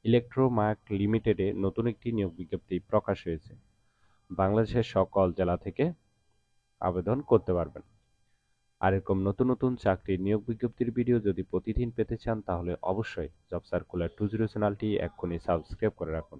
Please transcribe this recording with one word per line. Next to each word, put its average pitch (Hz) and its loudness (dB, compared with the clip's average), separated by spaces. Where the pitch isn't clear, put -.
ইলেকট্রোমার্ক 117 2
লিমিটেডে 101 2
নতুন 98 -2
একটি 117 -4
নিয়োগ 101 -2
বিজ্ঞপ্তি 92 -6
প্রকাশ 104 0
হয়েছে। 82 -6
বাংলাদেশের 107 2
সকল 95 2
জেলা 87 0
থেকে 127 -2
আবেদন 90 0
করতে 113 4
পারবেন। - -2
আর 95 4
এরকম 95 2
নতুন 101 2
নতুন 127 2
চাকরির 95 0
নিয়োগ 101 2
বিজ্ঞপ্তির 117 -2
ভিডিও 120 2
যদি 95 0
প্রতিদিন 110 -2
পেতে 113 -2
চান, 113 -2
তাহলে 87 -4
অবশ্যই 92 -4
জব 87 -6
সার্কুলার 85 -4
টু 107 -2
জিরো 110 -2
চ্যানেলটি 104 -2
এক্ষুনি 85 -4
সাবস্ক্রাইব 87 -2
করে 80 -6
রাখুন। 80 -8